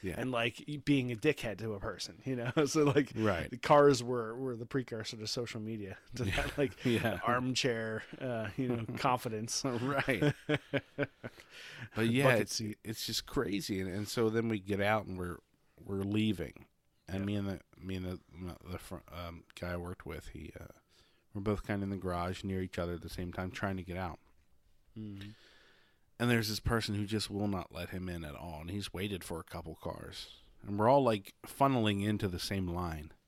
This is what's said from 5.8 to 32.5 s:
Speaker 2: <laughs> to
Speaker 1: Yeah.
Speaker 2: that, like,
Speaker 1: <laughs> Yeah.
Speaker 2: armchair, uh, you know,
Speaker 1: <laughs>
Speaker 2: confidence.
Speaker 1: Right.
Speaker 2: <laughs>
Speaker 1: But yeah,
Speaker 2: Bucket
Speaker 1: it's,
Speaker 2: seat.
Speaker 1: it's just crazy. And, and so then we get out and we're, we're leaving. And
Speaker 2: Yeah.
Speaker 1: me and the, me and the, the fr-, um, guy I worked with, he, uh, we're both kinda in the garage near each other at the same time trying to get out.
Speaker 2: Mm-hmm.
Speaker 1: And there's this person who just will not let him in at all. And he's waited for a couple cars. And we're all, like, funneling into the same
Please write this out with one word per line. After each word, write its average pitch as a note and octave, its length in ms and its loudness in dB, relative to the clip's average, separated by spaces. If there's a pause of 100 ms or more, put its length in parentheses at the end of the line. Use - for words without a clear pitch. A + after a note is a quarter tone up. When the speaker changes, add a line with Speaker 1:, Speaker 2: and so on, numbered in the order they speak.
Speaker 2:
<laughs> - 100 -14
to B2 80 0
Speaker 1:
Yeah. F#2+ 120 0
Speaker 2:
that, - 220 -2
like, C#3+ 220 4
Speaker 1:
<laughs> - 40 -14
Yeah. A2 380 4
Speaker 2:
armchair, A#2+ 800 0 (180)
uh, A2+ 360 -4
you C3 120 0
know, A#2 220 0
Speaker 1:
<laughs> A#2 80 -6
Speaker 2:
confidence. A#2 680 0
Speaker 1:
Right. C3+ 680 2 (140)
Speaker 2:
<laughs> - 260 -2 (1200)
Speaker 1:
But A2+ 140 2
yeah, B2+ 160 4
Speaker 2:
Bucket B2 180 8
Speaker 1:
it's, - 140 -2
Speaker 2:
seat. G#2+ 280 -6
Speaker 1:
it's - 220 -6
just - 200 -4
crazy. D3 540 0
And, F#2+ 100 -2
and G2+ 180 -4
so A2+ 220 2
then A2+ 180 2
we A2 100 2
get F#2+ 220 0
out G#2 260 4
and F#2 120 -6
we're, F2 200 -4 (460)
we're G2 180 -2
leaving. G2+ 640 0 (420)
And F#2+ 120 -4
Speaker 2:
Yeah. G2 60 -4
Speaker 1:
me G2+ 100 -2
and G2+ 120 -2
the, F#2 120 -6 (200)
me F#2+ 160 -6
and F#2 100 -4
the, F2+ 120 -6 (520)
the F2+ 80 -6
fr-, - 180 -10 (160)
um, E2+ 320 -10 (140)
guy F2 140 -4
I F2 40 -4
worked F2+ 300 -8
with, D#2+ 220 -10
he, D#2 320 -12
uh, - 60 -14 (680)
we're G2+ 80 -6
both G#2 240 0
kinda G2+ 180 0
in G2 60 -2
the G2 60 -2
garage F2+ 480 -2
near F#2+ 180 0
each F#2 160 -4
other F2 160 -2
at E2 80 -8
the F2 60 -10
same F2+ 240 -6
time F#2 180 -4
trying G2 260 -2
to F#2 60 -6
get F2+ 140 -6
out. F2+ 220 -6 (800)
Speaker 2:
Mm-hmm. G2+ 320 -10 (880)
Speaker 1:
And A#2+ 120 4
there's A2+ 180 4
this G#2+ 120 -2
person A2 340 0
who G#2 120 -2
just G#2 240 -2
will G2+ 180 0
not F#2+ 260 -2
let F2 160 -6
him F#2 180 -4
in F2 160 -6
at D2 120 -10
all. E2 240 -8
And E2+ 100 -8
he's G2+ 220 -6
waited F#2+ 320 -4
for D#2+ 160 -6
a - 40 -12
couple D#2+ 320 -10
cars. - 520 -10 (380)
And G2+ 120 -4
we're G#2+ 100 8
all, C#3 140 8
like, A2 320 2 (120)
funneling A2 600 4
into G#2+ 220 2
the F2 100 -2
same F#2+ 300 -2